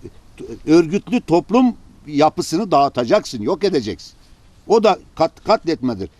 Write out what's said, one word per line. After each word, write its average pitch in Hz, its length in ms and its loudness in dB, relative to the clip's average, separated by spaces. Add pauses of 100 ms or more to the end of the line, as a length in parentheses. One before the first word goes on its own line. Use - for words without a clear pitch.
(680)
Örgütlü 175 540 2
toplum 214 540 0 (320)
yapısını 156 640 -2
dağıtacaksın, 139 720 0
yok 156 220 -4
edeceksin. 123 480 -4 (540)
O 208 180 2
da 190 140 4 (180)
kat-, - 280 -4
katletmedir. 131 760 -2